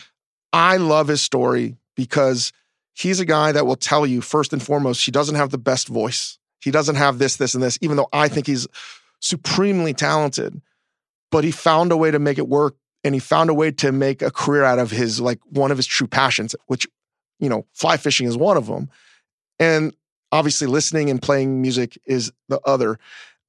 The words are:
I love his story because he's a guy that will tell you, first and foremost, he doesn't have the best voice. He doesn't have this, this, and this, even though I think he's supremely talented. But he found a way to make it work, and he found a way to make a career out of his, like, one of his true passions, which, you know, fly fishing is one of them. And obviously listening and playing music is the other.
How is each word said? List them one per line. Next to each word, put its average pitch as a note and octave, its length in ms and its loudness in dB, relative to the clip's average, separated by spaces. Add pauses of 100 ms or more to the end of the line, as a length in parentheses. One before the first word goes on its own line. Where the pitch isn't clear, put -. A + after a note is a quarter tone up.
(540)
I F3 240 4
love D#3 300 2
his D3 140 0
story B2 540 -2 (200)
because C3 580 0 (420)
he's F#3 240 -2
a F#3 60 -2
guy D#3 260 2
that C#3+ 160 0
will C3 80 0
tell D3 320 0
you, B2 140 0
first D3+ 320 -2
and C3+ 100 -4
foremost, C#3 420 -2
he C3+ 60 -4
doesn't D3 240 0
have C#3+ 160 -2
the C#3 80 -4
best C3 280 -2
voice. A2+ 520 -6 (220)
He C#3 100 -4
doesn't D3 240 2
have C#3 240 2
this, C3+ 180 0
this, C3 160 -2
and B2+ 80 -2
this, B2 200 -2
even D3 160 0
though C#3 140 0
I D3 160 2
think C#3+ 200 -4
he's C3 180 -2 (540)
supremely F3+ 720 0
talented. D3 680 -2 (720)
But D#3 120 2
he D#3+ 80 0
found E3 400 2
a E3 60 2
way D#3+ 140 2
to D3 80 2
make C#3+ 180 0
it C#3 100 -2
work, C#3+ 280 2 (280)
and C#3+ 100 0
he C3+ 60 -2
found E3 300 2
a D#3+ 40 2
way D3+ 180 2
to C3+ 200 0
make C3+ 300 0
a C3+ 100 0
career C#3+ 320 0
out B2+ 160 4
of A#2+ 120 -2
his, A2+ 300 -2
like, A#2+ 180 -2 (100)
one C#3 220 0
of C3+ 60 0
his B2+ 80 -2
true - 220 -2
passions, B2 480 0 (120)
which, - 200 -4 (520)
you D3 100 -2
know, G#2+ 240 -4
fly E3 240 2
fishing C3 300 -2
is A#2 100 -2
one F3 200 2
of A2+ 100 -2
them. G#2+ 220 -8 (720)
And D#3 340 2 (380)
obviously D3 360 0
listening D3 420 0
and C3 120 -2
playing C3+ 400 0
music B2+ 440 -2
is B2 260 -2 (180)
the C3+ 160 -2
other. B2+ 320 0 (520)